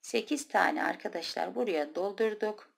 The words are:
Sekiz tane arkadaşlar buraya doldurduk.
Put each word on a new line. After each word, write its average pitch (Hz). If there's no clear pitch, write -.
Sekiz 277
tane -
arkadaşlar -
buraya 156
doldurduk. 208